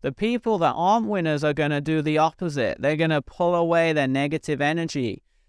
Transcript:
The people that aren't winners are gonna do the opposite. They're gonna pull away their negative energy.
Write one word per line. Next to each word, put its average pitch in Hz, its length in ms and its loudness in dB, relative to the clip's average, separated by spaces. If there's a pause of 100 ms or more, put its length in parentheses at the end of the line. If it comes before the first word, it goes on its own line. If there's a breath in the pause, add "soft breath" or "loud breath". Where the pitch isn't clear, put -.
The 139 100 -4
people 220 460 -2
that 156 160 2
aren't 214 340 0
winners 160 340 0
are 151 120 0
gonna 143 260 0
do 156 200 0
the 151 180 0
opposite. 156 640 0
They're 151 160 0
gonna 156 260 0
pull 175 340 0
away 165 360 2
their 147 140 2
negative 143 540 -2
energy. 147 600 -2 (260)